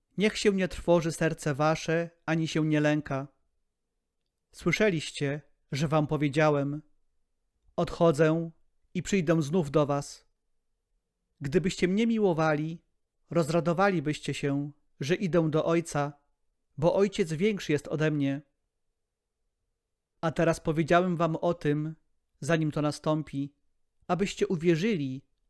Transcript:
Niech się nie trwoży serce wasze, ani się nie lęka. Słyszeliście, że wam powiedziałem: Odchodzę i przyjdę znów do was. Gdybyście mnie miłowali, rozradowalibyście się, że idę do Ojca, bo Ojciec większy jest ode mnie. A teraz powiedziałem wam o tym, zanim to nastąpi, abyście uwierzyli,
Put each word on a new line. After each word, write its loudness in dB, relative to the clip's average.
Niech 0
się 2
nie 0
trwoży 0
serce -2
wasze, -2
ani -2
się 0
nie 2
lęka. -2
Słyszeliście, -2
że -2
wam 2
powiedziałem: 0
Odchodzę 2
i -2
przyjdę 2
znów -2
do 2
was. -6
Gdybyście 0
mnie 2
miłowali, 0
rozradowalibyście 0
się, -4
że -2
idę 2
do 2
Ojca, 0
bo 2
Ojciec 0
większy 0
jest -2
ode 0
mnie. 0
A -2
teraz 0
powiedziałem 2
wam 0
o 0
tym, -2
zanim 0
to -2
nastąpi, -4
abyście -2
uwierzyli, 0